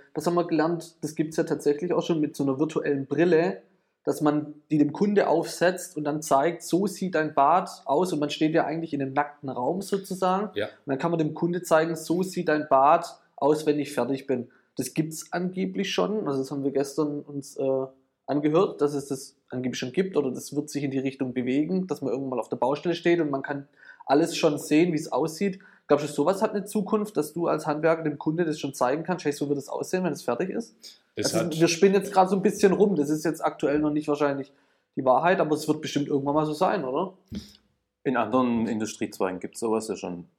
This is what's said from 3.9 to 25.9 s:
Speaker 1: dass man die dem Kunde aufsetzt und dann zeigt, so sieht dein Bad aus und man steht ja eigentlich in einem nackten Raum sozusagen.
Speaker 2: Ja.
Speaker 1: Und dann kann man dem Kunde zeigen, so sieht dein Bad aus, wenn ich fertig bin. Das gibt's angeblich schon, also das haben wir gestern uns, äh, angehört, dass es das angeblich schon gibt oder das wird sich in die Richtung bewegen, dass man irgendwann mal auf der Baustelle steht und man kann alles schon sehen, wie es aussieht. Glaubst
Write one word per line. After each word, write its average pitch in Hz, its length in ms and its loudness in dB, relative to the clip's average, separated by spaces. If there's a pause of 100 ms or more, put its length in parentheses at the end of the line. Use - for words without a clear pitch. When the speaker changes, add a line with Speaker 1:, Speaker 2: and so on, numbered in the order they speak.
Speaker 1:
dass 139 160 -2
man 151 320 0 (180)
die 156 60 2
dem 143 160 4
Kunde 202 360 2
aufsetzt 170 680 0
und 151 80 -4
dann 151 160 -2
zeigt, 139 420 2
so 190 240 0
sieht 185 280 -4
dein 156 180 0
Bad 165 380 4 (160)
aus 175 260 2
und 151 60 0
man 147 100 0
steht 156 240 0
ja 160 140 4
eigentlich 165 260 -6
in 139 80 -2
einem 135 140 -4
nackten 143 340 -4
Raum 131 320 -2
sozusagen. 190 720 -2
Speaker 2:
Ja. 101 120 -4
Speaker 1:
Und - 60 -10 (180)
dann 135 80 0
kann 170 120 0
man 170 60 0
dem 151 160 0
Kunde 175 300 -2
zeigen, 165 340 2
so 170 260 -2
sieht 180 260 -4
dein 151 200 0
Bad 156 380 6 (300)
aus, 151 280 2
wenn 147 160 2
ich 135 140 -6
fertig 131 320 -2
bin. 120 220 -2 (280)
Das - 160 -4
gibt's 156 400 -4
angeblich 185 580 -2
schon, 196 380 0
also 135 120 0
das 135 100 -6
haben 143 140 -4
wir 139 60 0
gestern 143 520 -2
uns, 143 340 -10
äh, 135 300 0 (400)
angehört, 151 560 2
dass 147 120 4
es 139 140 -4
das - 280 -8 (120)
angeblich 127 300 -4
schon 123 140 -6
gibt 190 260 0
oder 131 120 0
das - 240 -10
wird 143 140 -4
sich 143 160 -6
in 135 60 -4
die 135 80 -2
Richtung 131 340 -4
bewegen, 147 540 0
dass 147 160 -6
man 131 80 -2
irgendwann 131 260 -4
mal 113 40 0
auf - 100 -6
der - 60 -2
Baustelle 147 380 0
steht 170 260 2
und 151 100 0
man 135 120 -2
kann 139 260 -8 (380)
alles 147 300 4
schon 147 220 2
sehen, 165 340 4
wie 151 60 0
es - 120 -8
aussieht. 160 480 -2 (300)
Glaubst 147 200 4